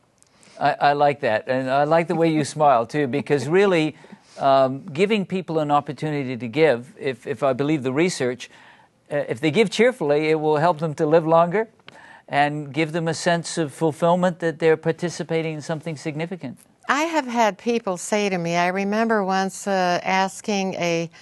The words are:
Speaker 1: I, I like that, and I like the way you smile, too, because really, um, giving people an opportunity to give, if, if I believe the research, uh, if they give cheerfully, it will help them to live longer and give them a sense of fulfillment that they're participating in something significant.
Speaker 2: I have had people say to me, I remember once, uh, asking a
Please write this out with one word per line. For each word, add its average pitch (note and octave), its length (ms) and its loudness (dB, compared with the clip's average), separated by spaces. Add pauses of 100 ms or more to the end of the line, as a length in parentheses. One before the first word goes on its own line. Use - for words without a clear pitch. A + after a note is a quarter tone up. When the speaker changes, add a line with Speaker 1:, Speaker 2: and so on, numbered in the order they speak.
(580)
Speaker 1:
I, C#3+ 220 2
I C#3+ 120 4
like D3 280 2
that, A2 280 0
and C3 220 0
I C#3 140 2
like E3 220 2
the F3 80 -2
way E3 140 2
you D#3 160 0
smile, C3+ 420 2
too, D3 200 -2
because C#3 420 -2
really, F3 480 2 (420)
um, C3+ 540 2
giving G3 320 0
people E3+ 340 -4
an D3 120 -2
opportunity C#3+ 640 -2
to A#2+ 120 -8
give, B2+ 500 2
if, C3 280 -6
if C3+ 160 -6
I C3+ 120 2
believe C#3 280 -2
the B2+ 120 -2
research, C#3+ 560 -2 (600)
uh, C#3+ 160 -2
if A#2+ 140 -6
they D#3 100 0
give F#3+ 200 2
cheerfully, D#3 580 2
it D#3 100 2
will D3+ 200 0
help E3 200 2
them D#3 180 -4
to D#3+ 100 0
live D#3 200 4
longer E3+ 440 4 (580)
and D3 460 -2
give D#3 180 -2
them E3 160 -2
a D#3+ 60 0
sense E3+ 420 -2
of D#3 160 -4
fulfillment F3 680 0
that E3 180 -2
they're D#3+ 180 4
participating E3 800 -4
in D3 80 -10
something D#3+ 340 -8
significant. D#3+ 600 -8 (320)
Speaker 2:
I C#4+ 140 0
have D#4+ 220 -2
had A#3 300 0
people A3+ 400 -4
say G#3 320 -2
to F#3+ 80 -2
me, E3+ 200 -2
I F3 100 2
remember G3+ 580 0
once, F#3+ 420 -2
uh, F#3 360 2
asking F#3+ 720 -2
a E3+ 340 -2 (140)